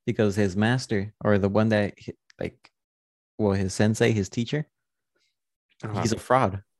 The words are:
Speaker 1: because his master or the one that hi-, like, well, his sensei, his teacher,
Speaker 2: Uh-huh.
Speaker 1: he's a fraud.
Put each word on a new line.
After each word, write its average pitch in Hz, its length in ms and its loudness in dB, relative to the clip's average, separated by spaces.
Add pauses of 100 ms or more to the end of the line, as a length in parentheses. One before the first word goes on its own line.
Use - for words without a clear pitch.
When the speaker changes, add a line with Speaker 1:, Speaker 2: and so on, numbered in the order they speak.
Speaker 1:
because 107 280 0
his 101 220 0
master 110 560 -2 (100)
or 104 160 4
the 98 120 -4
one 110 180 2
that 104 260 0 (100)
hi-, - 100 -12 (260)
like, - 300 -12 (680)
well, 104 160 2
his 95 220 -2
sensei, 110 380 2
his 104 180 0
teacher, 143 360 -4 (1160)
Speaker 2:
Uh-huh. 107 160 -6
Speaker 1:
he's 107 120 0
a 110 60 -4
fraud. 101 440 0 (180)